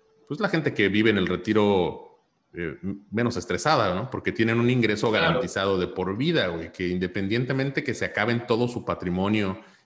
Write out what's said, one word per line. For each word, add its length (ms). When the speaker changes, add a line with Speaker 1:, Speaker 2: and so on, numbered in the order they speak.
Speaker 1:
pues 100
la 100
gente 260
que 140
vive 220
en 80
el 80
retiro, 1000
eh, 300
m-, 160
menos 260
estresada, 580
¿no? 160
Porque 200
tienen 300
un 100
ingreso 400
Speaker 2:
Claro. 160
Speaker 1:
garantizado 520
de 100
por 280
vida, 320
güey, 220
que 160
independientemente 960
que 120
se 100
acaben 420
todo 220
su 160
patrimonio 760